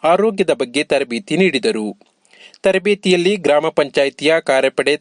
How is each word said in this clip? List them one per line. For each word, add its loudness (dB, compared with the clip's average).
ಆರೋಗ್ಯದ 2
ಬಗ್ಗೆ -2
ತರಬೇತಿ -4
ನೀಡಿದರು. -2
ತರಬೇತಿಯಲ್ಲಿ 0
ಗ್ರಾಮ 0
ಪಂಚಾಯಿತಿಯ 0
ಕಾರ್ಯಪಡೆ 0